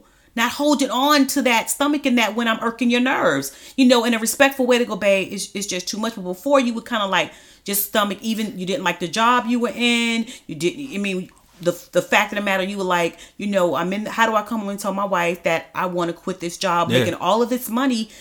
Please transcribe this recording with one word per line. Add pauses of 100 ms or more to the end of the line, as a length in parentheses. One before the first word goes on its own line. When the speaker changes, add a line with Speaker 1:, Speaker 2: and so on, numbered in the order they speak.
(340)
Speaker 1:
Not
holding
on
to
that
stomach
and
that
when
I'm
irking
your
nerves, (240)
you
know,
in
a
respectful
way
to
go,
"Babe,
it's,
it's
just
too
much."
But
before
you
would
kinda,
like, (320)
just
stomach,
even
you
didn't
like
the
job
you
were
in. (200)
You
didn't,
I
mean, (320)
the, (200)
the
fact
of
the
matter,
you
were
like, (180)
you
know,
"I'm
in,
how
do
I
come
home
and
tell
my
wife
that
I
wanna
quit
this
job,
Speaker 2:
Yeah.
Speaker 1:
making
all
of
this
money (120)